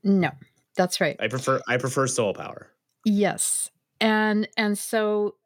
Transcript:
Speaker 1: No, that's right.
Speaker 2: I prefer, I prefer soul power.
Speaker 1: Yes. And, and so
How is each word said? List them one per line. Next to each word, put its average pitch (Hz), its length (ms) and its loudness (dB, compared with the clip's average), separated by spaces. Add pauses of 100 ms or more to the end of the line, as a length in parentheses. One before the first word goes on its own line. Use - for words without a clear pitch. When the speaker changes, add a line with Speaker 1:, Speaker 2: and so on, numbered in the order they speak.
Speaker 1:
No, 190 280 2 (440)
that's 185 260 0
right. 151 180 0
Speaker 2:
I 117 80 -2
prefer, 131 400 0
I 123 100 0
prefer 131 300 0
soul 107 260 0
power. - 380 -12 (320)
Speaker 1:
Yes. - 680 0 (300)
And, 214 480 2 (100)
and 208 200 0
so 208 580 0 (100)